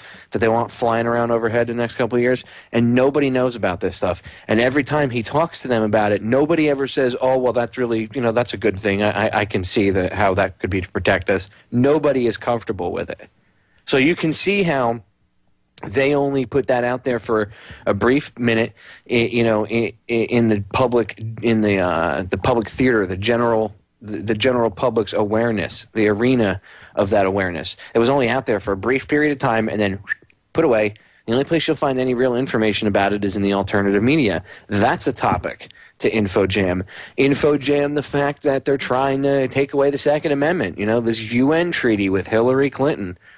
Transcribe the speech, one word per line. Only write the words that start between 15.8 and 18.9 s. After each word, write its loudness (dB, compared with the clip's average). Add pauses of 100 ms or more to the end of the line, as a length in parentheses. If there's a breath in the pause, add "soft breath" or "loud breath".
they 2
only 0
put -2
that 2
out -2
there -2
for -2 (340 loud breath)
a 2
brief 0
minute, 0 (360 loud breath)